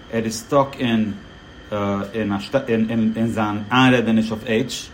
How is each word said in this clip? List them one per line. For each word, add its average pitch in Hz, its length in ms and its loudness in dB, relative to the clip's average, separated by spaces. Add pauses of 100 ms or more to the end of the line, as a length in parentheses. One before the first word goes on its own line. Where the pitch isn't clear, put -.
(120)
ער 113 120 -2
איז 110 100 -4
סטאק 135 440 0
אין, 113 340 0 (600)
אה, 101 280 -2 (140)
אין 104 180 -2
א 98 80 -2
שטא-, - 280 -2
אין, 110 220 2
אין, 110 260 2
אין 113 100 0
זיין 107 320 -2 (140)
אנרעדען 123 460 4
איז 110 120 0
אויף 110 160 -6
עיטש. 120 480 -2